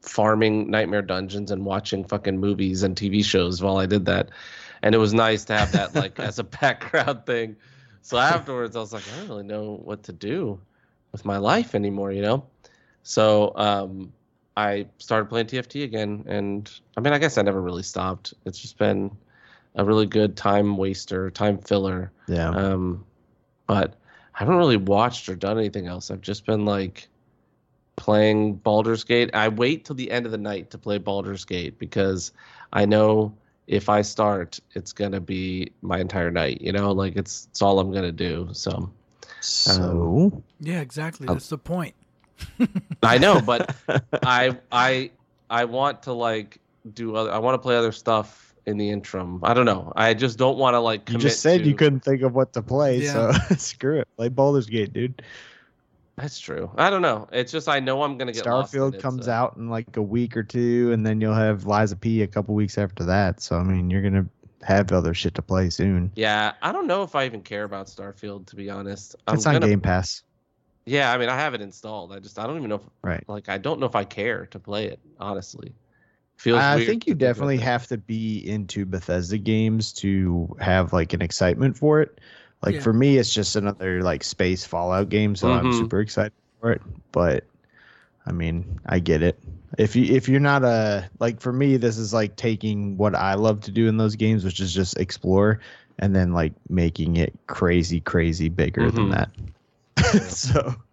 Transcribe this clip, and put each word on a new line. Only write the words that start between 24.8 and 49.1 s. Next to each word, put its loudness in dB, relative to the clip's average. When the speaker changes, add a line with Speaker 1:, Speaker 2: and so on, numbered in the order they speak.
Speaker 1:
or -8
done -2
anything -4
else. -10
I've -10
just -8
been, 0
like, -4
playing 4
Baldur's 2
Gate. 2
I 2
wait 0
till -10
the -8
end -2
of -6
the -6
night -8
to -18
play -4
Baldur's -6
Gate -8
because -2
I 4
know 4
if -2
I 4
start, -2
it's -10
gonna -4
be -6
my -4
entire -2
night, -2
you -4
know? 0
Like, -2
it's, -8
it's -4
all 4
I'm -2
gonna -2
do, -6
so, -6
Speaker 2:
So? 2
Speaker 1:
um, -12
Speaker 3:
Yeah, -4
exactly. -10
Speaker 1:
um, 0
Speaker 3:
That's -10
the -6
point. -6
<laughs> -2
Speaker 1:
I 8
know, 8
but 0
Speaker 2:
<laughs> 0
Speaker 1:
I, 4
I, 2
I 2
want -2
to, -6
like, -4
do -6
other, 0
I -2
wanna 4
play 2
other 4
stuff -2
in -2
the 0
interim. -6